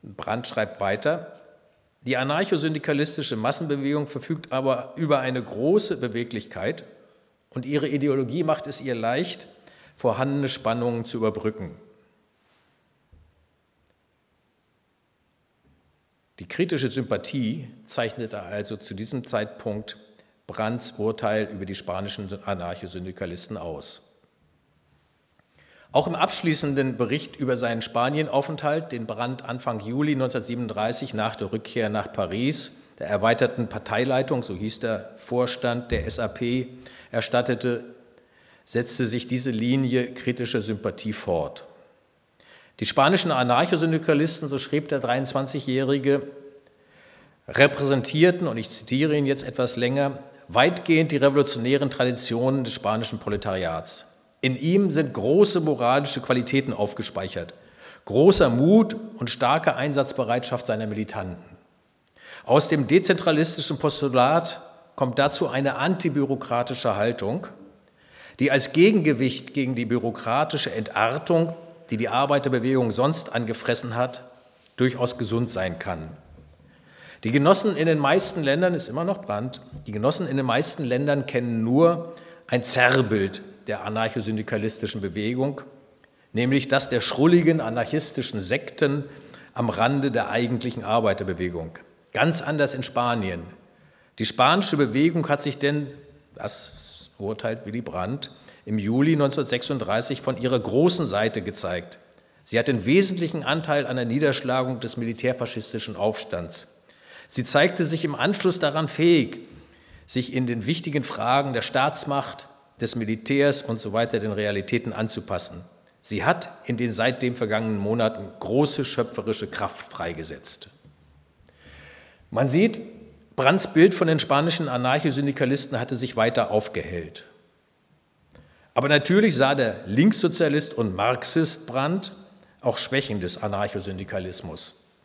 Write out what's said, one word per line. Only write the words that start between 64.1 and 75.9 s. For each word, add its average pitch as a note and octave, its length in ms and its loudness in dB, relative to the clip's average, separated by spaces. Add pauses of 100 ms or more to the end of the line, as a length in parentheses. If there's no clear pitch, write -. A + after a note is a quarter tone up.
kommt B2+ 240 0
dazu D3 280 2
eine C3+ 280 0
antibürokratische C3 1200 0
Haltung, A2 500 -2 (920)
die C#3 100 4
als C3+ 220 2
Gegengewicht D3+ 800 4
gegen C3 220 0
die A#2+ 80 -2
bürokratische A#2 880 0
Entartung, D3+ 800 0 (360)
die A2+ 60 -2
die A2 120 -2
Arbeiterbewegung B2+ 800 2
sonst C3 420 0
angefressen A#2 640 -2
hat, B2 340 -2 (480)
durchaus B2 420 0
gesund A#2 320 -2
sein F#2 280 -4
kann. D#2+ 380 -8 (1080)